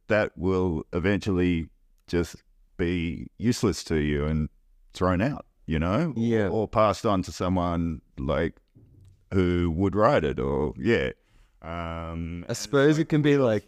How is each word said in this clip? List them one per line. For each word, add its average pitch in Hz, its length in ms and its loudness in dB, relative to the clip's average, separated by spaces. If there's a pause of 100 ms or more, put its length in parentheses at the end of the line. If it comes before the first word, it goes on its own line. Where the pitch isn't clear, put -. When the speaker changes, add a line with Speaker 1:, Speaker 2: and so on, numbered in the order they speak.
Speaker 1:
that 104 280 2
will 92 580 0
eventually 90 760 0 (380)
just 87 300 -2 (400)
be 85 500 -2 (100)
useless 110 460 0
to 80 140 -2
you 73 280 0
and 78 240 -2 (440)
thrown 92 280 0
out, 139 240 -4 (220)
you 120 100 0
know? 110 400 0
Speaker 2:
Yeah. 113 300 2
Speaker 1:
Or 101 200 -2
passed 107 380 2
on 98 160 2
to 90 100 -8
someone, 87 720 -2 (160)
like, 73 380 -2 (760)
who 90 380 2
would 90 260 0
ride 110 280 4
it, 69 160 -2
or, 69 360 -2
yeah. 76 360 0 (500)
Um, 82 840 -8
Speaker 2:
I - 20 -12
Speaker 1:
and 120 100 -6
Speaker 2:
suppose 143 380 2
Speaker 1:
so 156 60 0
Speaker 2:
it 151 80 -6
can 151 120 2
be, 143 160 4
like, 113 300 2